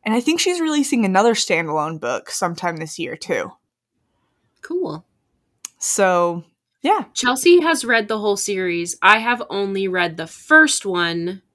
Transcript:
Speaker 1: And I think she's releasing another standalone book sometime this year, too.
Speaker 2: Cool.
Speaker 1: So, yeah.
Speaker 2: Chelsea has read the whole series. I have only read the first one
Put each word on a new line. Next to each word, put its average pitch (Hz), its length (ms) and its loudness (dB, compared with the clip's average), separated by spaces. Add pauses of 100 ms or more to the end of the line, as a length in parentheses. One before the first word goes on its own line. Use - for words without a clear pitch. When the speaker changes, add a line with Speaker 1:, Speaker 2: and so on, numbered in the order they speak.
Speaker 1:
And 214 100 0
I 240 60 2
think 320 200 0
she's 359 200 0
releasing 294 440 0
another 202 300 4
standalone 160 640 -2
book 120 300 -4
sometime 170 460 -4
this 156 220 -12
year, 131 180 -8
too. - 360 -6 (1080)
Speaker 2:
Cool. 233 420 -6 (720)
Speaker 1:
So, 175 680 0 (380)
yeah. 370 220 2 (100)
Speaker 2:
Chelsea 262 460 4
has 311 240 0
read 226 240 0
the 220 100 -2
whole 208 180 0
series. 180 680 -4
I 208 160 6
have 233 320 -2
only 196 380 -2
read 175 280 -2
the 165 100 -8
first - 600 4
one 175 560 -4 (120)